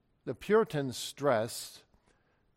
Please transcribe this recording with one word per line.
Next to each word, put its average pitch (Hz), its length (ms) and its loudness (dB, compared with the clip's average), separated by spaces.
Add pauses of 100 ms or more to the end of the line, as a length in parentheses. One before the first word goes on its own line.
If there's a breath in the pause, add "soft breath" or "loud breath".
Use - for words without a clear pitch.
(240)
the 135 100 -8
Puritans 156 640 0
stressed - 880 -2 (720 soft breath)